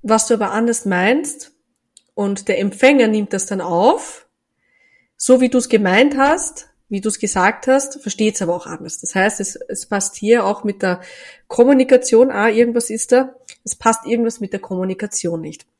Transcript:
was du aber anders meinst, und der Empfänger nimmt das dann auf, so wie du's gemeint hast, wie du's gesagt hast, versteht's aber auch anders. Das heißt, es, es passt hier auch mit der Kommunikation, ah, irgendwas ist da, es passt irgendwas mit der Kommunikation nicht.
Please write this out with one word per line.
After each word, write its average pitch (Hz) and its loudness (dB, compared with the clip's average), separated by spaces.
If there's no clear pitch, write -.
was 220 2
du 240 0
aber 208 -4
anders 226 -2
meinst, 202 -2
und 202 -4
der 190 0
Empfänger 233 4
nimmt 214 -2
das 190 -4
dann 190 -6
auf, 180 0
so 254 4
wie 254 4
du's 247 0
gemeint 220 2
hast, 285 0
wie 202 -6
du's 208 -4
gesagt 202 0
hast, 269 0
versteht's 214 -2
aber 175 -2
auch 180 -10
anders. - -14
Das - -10
heißt, 196 0
es, - -8
es - -12
passt 196 -6
hier 220 2
auch 202 -2
mit 202 -4
der 180 -2
Kommunikation, 254 4
ah, 208 0
irgendwas 233 0
ist 220 -8
da, 262 2
es - -10
passt 226 -2
irgendwas 226 -2
mit 196 -8
der 190 -6
Kommunikation 185 -6
nicht. 160 -16